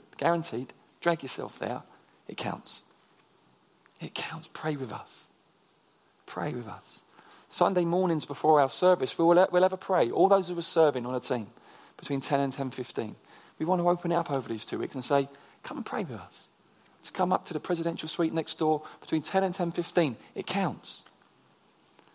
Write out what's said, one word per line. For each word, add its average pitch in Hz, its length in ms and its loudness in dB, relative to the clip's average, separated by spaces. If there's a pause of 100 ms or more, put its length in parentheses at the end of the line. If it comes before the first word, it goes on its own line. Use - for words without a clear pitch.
(180)
guaranteed. 156 560 -2 (260)
Drag 170 220 0
yourself - 380 -10
there. 117 240 -4 (440)
It - 100 -12
counts. - 460 -8 (1160)
It 156 140 -10
counts. - 360 -8
Pray 156 240 -4
with 131 160 -6
us. - 360 -14 (1000)
Pray - 280 -6
with 120 140 -8
us. - 340 -16 (460)
Sunday 180 380 2
mornings 170 400 0
before 151 340 4
our 139 100 6
service, 180 460 2
we'll, 165 120 4 (240)
we'll 180 100 4
have 185 120 6
a 185 40 -4
pray. 160 320 2
All 160 180 6
those 190 220 4
who 175 80 -6
are 170 60 -4
serving 143 420 4
on 127 80 -4
a 127 60 -2
team 113 320 -4 (460)
between 139 220 -4
ten 139 200 0
and 139 120 0
ten 135 200 -4
fifteen. 120 440 -8 (440)
We 156 80 -4
want 180 120 2
to 175 100 2
open 170 220 0
it 165 40 2
up 165 160 -2
over 127 180 -2
these 110 160 -6
two - 140 -6
weeks 117 160 -6
and 127 100 -6
say, 139 240 2 (320)
"Come - 160 -12
and 240 80 -6
pray 233 180 -4
with 127 160 -8
us." - 300 -20 (520)
Just - 120 -16
come 185 180 0
up 185 140 0
to - 80 -8
the 156 60 -2
presidential 165 500 -4
suite 160 240 0
next 160 240 -4
door 156 240 2 (180)
between 160 220 -2
ten 190 220 0
and 185 100 0
ten 175 180 -2
fifteen. 165 460 0 (160)
It - 140 -8
counts. - 580 -4 (1080)